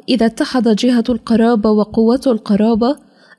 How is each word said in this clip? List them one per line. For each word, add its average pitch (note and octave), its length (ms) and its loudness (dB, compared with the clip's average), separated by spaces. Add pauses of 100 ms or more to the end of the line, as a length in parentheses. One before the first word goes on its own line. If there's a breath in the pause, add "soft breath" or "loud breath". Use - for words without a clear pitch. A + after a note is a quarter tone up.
إذا A3+ 160 0
اتحدت A#3 600 -2
جهة A#3+ 240 0
القرابة A3+ 600 0
وقوة A3 560 0
القرابة، A3 680 0 (440 soft breath)